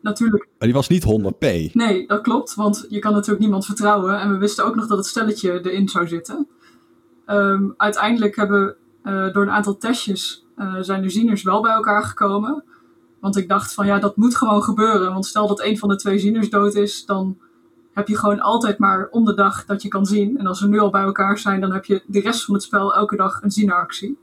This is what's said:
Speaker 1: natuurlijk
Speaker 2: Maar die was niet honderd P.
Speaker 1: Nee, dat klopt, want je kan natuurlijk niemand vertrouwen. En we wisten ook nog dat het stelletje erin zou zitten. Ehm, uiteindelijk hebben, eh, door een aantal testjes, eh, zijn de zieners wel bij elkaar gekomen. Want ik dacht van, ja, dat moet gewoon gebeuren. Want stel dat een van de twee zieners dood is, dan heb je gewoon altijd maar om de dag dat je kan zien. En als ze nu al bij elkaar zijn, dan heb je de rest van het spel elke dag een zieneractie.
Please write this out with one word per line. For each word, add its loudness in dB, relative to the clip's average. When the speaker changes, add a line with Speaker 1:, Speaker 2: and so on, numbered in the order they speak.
Speaker 1:
natuurlijk 0
Speaker 2:
Maar -4
die 4
was 0
niet 2
honderd 0
P. -2
Speaker 1:
Nee, 2
dat 0
klopt, -2
want -2
je -6
kan 0
natuurlijk 0
niemand 0
vertrouwen. 0
En 0
we 0
wisten 0
ook -2
nog -4
dat 0
het -4
stelletje -2
erin 0
zou -2
zitten. -6
Ehm, 2
uiteindelijk 0
hebben, 0
eh, -4
door 2
een 0
aantal 0
testjes, -4
eh, -6
zijn -4
de -2
zieners 0
wel 2
bij 2
elkaar 2
gekomen. -2
Want -2
ik -2
dacht 0
van, -2
ja, 2
dat 0
moet 4
gewoon 2
gebeuren. 2
Want -4
stel 0
dat -2
een 0
van -2
de 4
twee 0
zieners 0
dood 2
is, 0
dan -2
heb -4
je 0
gewoon 0
altijd 0
maar 2
om 2
de 4
dag 0
dat -4
je -8
kan 0
zien. 2
En -2
als -4
ze 2
nu 4
al 4
bij 2
elkaar 0
zijn, -2
dan -2
heb -6
je 0
de 0
rest -2
van 0
het 0
spel 0
elke 0
dag -2
een 0
zieneractie. -2